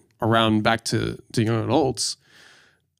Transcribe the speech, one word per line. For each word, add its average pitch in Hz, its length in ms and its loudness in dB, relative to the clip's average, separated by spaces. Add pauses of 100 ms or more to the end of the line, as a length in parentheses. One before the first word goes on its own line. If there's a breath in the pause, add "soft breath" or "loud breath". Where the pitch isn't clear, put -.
(220)
around 110 420 2
back 113 220 0
to, 113 360 -4 (120)
to 120 100 0
young 110 220 -2
adults, 131 500 -2 (840 soft breath)